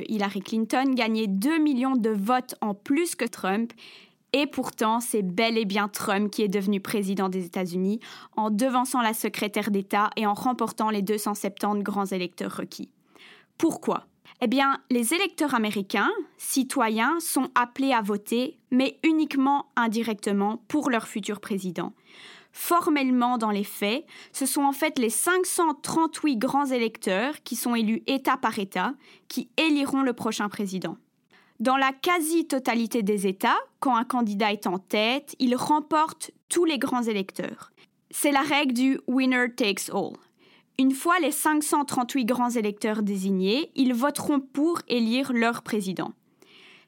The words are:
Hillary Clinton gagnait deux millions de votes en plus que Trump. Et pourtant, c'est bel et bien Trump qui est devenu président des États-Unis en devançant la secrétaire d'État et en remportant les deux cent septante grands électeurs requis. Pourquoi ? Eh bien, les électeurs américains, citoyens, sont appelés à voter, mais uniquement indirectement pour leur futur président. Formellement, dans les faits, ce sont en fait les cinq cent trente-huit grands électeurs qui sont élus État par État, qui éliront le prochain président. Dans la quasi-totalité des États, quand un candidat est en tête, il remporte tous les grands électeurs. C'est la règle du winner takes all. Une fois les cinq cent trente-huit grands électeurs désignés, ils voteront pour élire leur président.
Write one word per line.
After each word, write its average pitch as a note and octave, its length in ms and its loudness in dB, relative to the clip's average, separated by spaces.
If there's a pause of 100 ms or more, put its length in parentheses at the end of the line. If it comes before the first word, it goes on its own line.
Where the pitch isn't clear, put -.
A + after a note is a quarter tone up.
Hillary G3+ 360 -2
Clinton B3+ 520 0
gagnait A3 320 0
deux G3+ 320 0
millions C4 380 2
de A3+ 140 2
votes A3+ 500 -2
en G#3+ 140 -2
plus D4+ 400 -2
que - 100 -4
Trump. A3+ 480 -2 (640)
Et C#4+ 120 2
pourtant, A#3+ 540 -2
c'est A#3 220 -2
bel A3 340 0
et A3+ 80 2
bien G3+ 240 0
Trump G3+ 420 0
qui A3+ 120 -2
est G#3+ 60 2
devenu G3 340 0
président F#3+ 480 -2
des F#3 160 -4
États-Unis F#3 540 -2 (360)
en A3 140 0
devançant B3 500 0
la A3+ 140 2
secrétaire G#3+ 560 -4
d'État G3+ 460 0
et A3 100 0
en G#3 80 2
remportant A3+ 560 -2
les G#3 100 0
deux G#3 180 0
cent G#3 160 -4
septante G3+ 480 -4
grands G3+ 220 -2
électeurs F#3 540 -6
requis. F#3 320 -10 (640)
Pourquoi ? - 520 0 (340)
Eh B3 60 2
bien, C4+ 320 2 (100)
les A#3+ 240 0
électeurs E4+ 400 0
américains, G#3+ 560 0 (280)
citoyens, B3 800 0
sont C#4 340 -2
appelés C4 380 0
à A#3 100 2
voter, G#3+ 560 -2 (140)
mais C4 320 2
uniquement C#4+ 640 2 (100)
indirectement G#3+ 920 0
pour D4 240 -2
leur A3 160 0
futur G3+ 340 -8
président. F3+ 540 -6 (580)
Formellement, C4 840 2
dans A3 140 0
les G3+ 120 0
faits, G#3+ 400 -4 (280)
ce - 120 -4
sont C#4 180 0
en C#4 100 4
fait D4+ 260 -2
les A3+ 100 2
cinq F4+ 380 2
cent D#4+ 280 2
trente-huit D#4+ 640 0
grands C4 300 0
électeurs A#3 800 -2
qui - 100 -8
sont A#3+ 220 0
élus A3+ 320 0
État C4+ 280 2
par A3+ 220 -2
État, G3 360 -2 (340)
qui - 280 -6
éliront C#4+ 460 2
le B3 120 2
prochain A3 340 -4
président. F#3+ 500 -6 (640)
Dans C4 160 4
la C4+ 160 2
quasi-totalité C4+ 1080 0
des G3+ 260 2
États, A#3+ 320 2 (180)
quand B3+ 160 0
un A3+ 100 2
candidat G#3+ 480 0
est G#3 140 -4
en F#3 140 -2
tête, A3+ 580 -2
il B3 160 2
remporte D4+ 800 0 (160)
tous F4 160 2
les D#4 140 2
grands B3+ 260 0
électeurs. - 640 -4 (400)
C'est - 220 2
la C#4 100 4
règle C#4+ 320 2
du C4 320 2
winner B3+ 400 2 (100)
takes G3+ 340 0
all. G3 240 -4 (600)
Une C4+ 140 4
fois E4+ 300 2
les D#4 100 2
cinq D4+ 320 2
cent D4 220 2
trente-huit B3+ 400 -2
grands A#3+ 260 2
électeurs G#3+ 540 -2
désignés, G3 720 0
ils B3+ 180 4
voteront C#4+ 460 0
pour D4+ 480 0
élire B3 440 0
leur A#3 300 0
président. F#3+ 520 -4 (720)